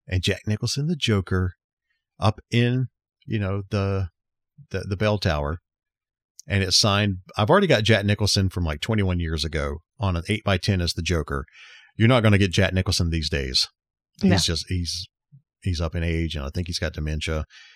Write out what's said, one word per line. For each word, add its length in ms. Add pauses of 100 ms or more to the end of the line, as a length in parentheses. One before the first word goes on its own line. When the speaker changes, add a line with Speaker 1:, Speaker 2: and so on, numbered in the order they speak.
Speaker 1:
and 140
Jack 240
Nicholson, 400
the 100
Joker, 580 (640)
up 200 (100)
in, 360 (400)
you 120
know, 320
the, 380 (640)
the, 100
the 160
bell 220
tower. 400 (920)
And 140
it's 160
signed, 380 (200)
I've 140
already 160
got 160
Jack 220
Nicholson 460
from, 140
like, 160
twenty-one 380
years 260
ago 340 (200)
on 180
an 120
eight-by-ten 520
as 120
the 100
Joker. 420 (520)
You're 120
not 140
gonna 160
get 140
Jack 200
Nicholson 380
these 180
days. 380 (560)
He's 80
Speaker 2:
No. 80
Speaker 1:
just, 300
he's, 400 (540)
he's 180
up 160
in 80
age, 320
and 80
I 60
think 180
he's 100
got 140
dementia. 520 (320)